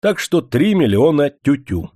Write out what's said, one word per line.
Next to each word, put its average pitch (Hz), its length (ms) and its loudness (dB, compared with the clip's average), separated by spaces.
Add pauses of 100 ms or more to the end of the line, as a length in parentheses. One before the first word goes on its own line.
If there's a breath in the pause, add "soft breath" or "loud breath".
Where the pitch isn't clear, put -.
Так 196 180 -2
что - 220 -2
три 180 340 0
миллиона 143 560 2
тю-тю. 139 640 -6